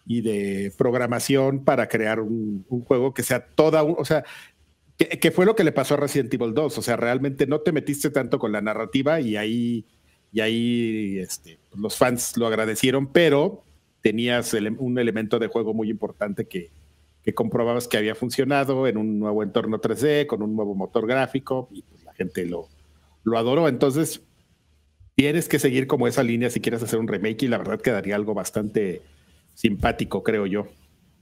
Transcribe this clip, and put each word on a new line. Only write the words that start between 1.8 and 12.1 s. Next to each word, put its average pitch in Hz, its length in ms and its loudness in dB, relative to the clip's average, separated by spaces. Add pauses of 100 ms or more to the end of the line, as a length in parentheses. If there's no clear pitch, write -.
crear 110 320 0
un, 107 480 -4
un 123 160 -4
juego 127 280 2
que 120 100 -4
sea 123 220 -2
toda 156 380 4
un, 156 140 0
o 139 80 -4
sea, 151 180 0 (720)
que, - 240 -2
que 160 120 4
fue 185 140 4
lo 220 100 6
que 190 100 4
le 151 80 4
pasó 143 220 0
a - 20 4
Resident 135 380 0
Evil 113 180 -2
dos. 147 240 0
O - 60 -4
sea, 117 120 0
realmente 131 520 0
no 147 140 0
te 170 100 0
metiste 147 400 -2
tanto 123 280 0
con 110 120 -2
la 104 100 -2
narrativa 113 600 0
y 113 160 -2
ahí, 113 480 -2 (460)
y 107 80 -2
ahí, 113 760 0
este, 85 400 -10 (180)
los 107 220 -6
fans 123 400 0